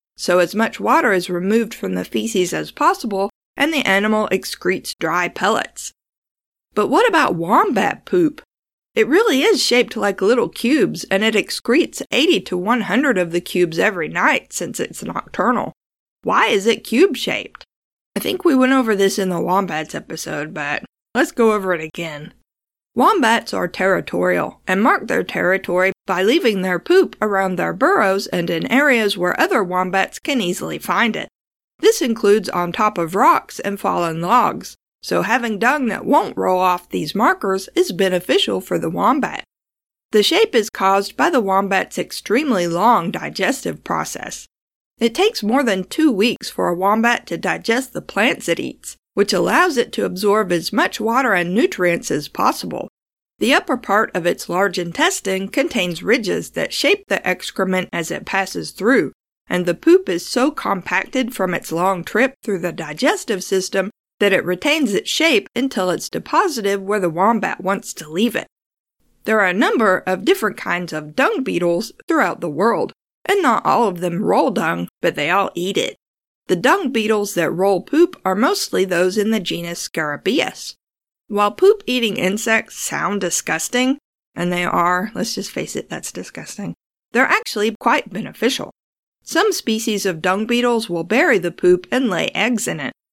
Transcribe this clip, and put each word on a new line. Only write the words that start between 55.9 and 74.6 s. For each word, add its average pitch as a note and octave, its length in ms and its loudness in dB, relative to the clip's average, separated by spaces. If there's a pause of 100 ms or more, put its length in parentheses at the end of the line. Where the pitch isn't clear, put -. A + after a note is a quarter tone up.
ridges F3+ 480 -2
that - 200 -4
shape - 360 0
the - 200 -4
excrement F#3 640 -2
as E3 200 -6
it - 160 -10
passes F#3 420 -4
through, G3 420 0 (380)
and F3+ 160 -2
the E3+ 80 2
poop F4+ 340 6
is E3+ 180 -4
so B3+ 260 0
compacted G3 840 -2
from F#3 220 -2
its - 160 -8
long F3 320 0
trip C4 400 -2
through G3 160 -4
the E3+ 120 -4
digestive F#3 720 -4
system F#3+ 460 -2 (300)
that G3+ 120 2
it F#3 140 2
retains A#3 480 0
its - 160 -2
shape D4+ 460 0
until A#3 340 -2
it's E3+ 200 -4
deposited A3 720 -2
where G3+ 180 -2
the F3+ 100 0
wombat F#3 520 0
wants F#3+ 340 -4
to D#3 120 -14
leave F#3 280 0
it. - 100 -6 (800)
There A3 140 2
are G3 80 4
a F3+ 60 0
number A3+ 520 2
of F#3 200 -2
different C#4 320 0
kinds F3+ 360 -6
of D3+ 220 -10
dung D#4+ 280 0
beetles F3 480 -2 (160)
throughout B3+ 320 0
the F3 100 -6
world, E3+ 440 0 (320)
and G4+ 160 2
not B3+ 240 2
all G#3 220 4
of F3+ 120 -4
them F3 240 -2
roll A#3 280 2
dung, F3 360 -2 (140)